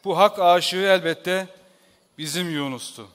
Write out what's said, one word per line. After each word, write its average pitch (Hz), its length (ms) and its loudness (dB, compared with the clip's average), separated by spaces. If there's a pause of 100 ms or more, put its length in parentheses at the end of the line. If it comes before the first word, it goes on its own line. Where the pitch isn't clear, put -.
Bu 175 140 -2
hak 202 200 4
aşığı 180 380 2
elbette 185 720 0 (680)
bizim 160 320 -6
Yunus'tu. 135 640 -10